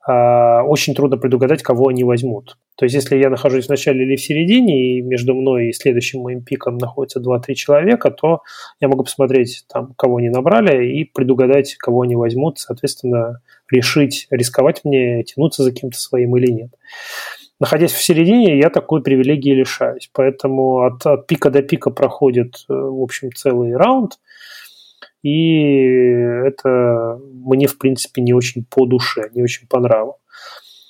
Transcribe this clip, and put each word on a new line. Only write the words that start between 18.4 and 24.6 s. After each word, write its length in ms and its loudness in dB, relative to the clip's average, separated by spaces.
я 120 4
такой 320 -2
привилегии 500 2
лишаюсь. 600 -2
Поэтому 680 0
от, 240 -2
от 220 0
пика 240 0
до 100 4
пика 300 -2
проходит, 800 -2
э, 20 -4
в 300 -6
общем, 320 -8
целый 420 -2
раунд. 360 2